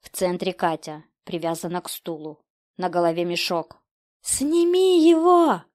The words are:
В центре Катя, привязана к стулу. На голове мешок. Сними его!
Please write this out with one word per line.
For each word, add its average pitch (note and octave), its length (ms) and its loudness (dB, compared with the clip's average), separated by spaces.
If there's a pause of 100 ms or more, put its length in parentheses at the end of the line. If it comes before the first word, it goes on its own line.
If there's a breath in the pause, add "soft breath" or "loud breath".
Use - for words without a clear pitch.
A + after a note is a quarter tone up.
В - 100 -20
центре F3+ 420 -4
Катя, D#3+ 520 -6 (200)
привязана E3 560 -6
к - 80 -18
стулу. D#3 520 -14 (360)
На F#3 120 -6
голове E3+ 360 0
мешок. F3 520 -6 (460)
Сними E4+ 880 2
его! E4 540 4 (120)